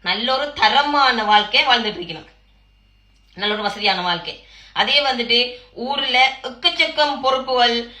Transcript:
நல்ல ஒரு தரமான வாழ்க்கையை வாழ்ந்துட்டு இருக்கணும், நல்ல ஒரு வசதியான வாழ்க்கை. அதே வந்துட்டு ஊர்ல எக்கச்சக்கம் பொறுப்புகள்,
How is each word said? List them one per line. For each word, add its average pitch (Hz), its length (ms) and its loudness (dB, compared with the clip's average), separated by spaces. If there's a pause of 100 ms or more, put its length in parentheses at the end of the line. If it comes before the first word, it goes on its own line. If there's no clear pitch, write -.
நல்ல 233 340 -2
ஒரு 285 160 -6
தரமான 262 720 2
வாழ்க்கையை 269 460 2
வாழ்ந்துட்டு 220 300 0
இருக்கணும், 165 300 -12 (1040)
நல்ல 208 180 -2
ஒரு 208 100 -4
வசதியான 202 380 0
வாழ்க்கை. 175 440 -6 (280)
அதே 277 280 2
வந்துட்டு 240 580 -2 (140)
ஊர்ல 254 680 0
எக்கச்சக்கம் 302 760 0
பொறுப்புகள், 254 800 0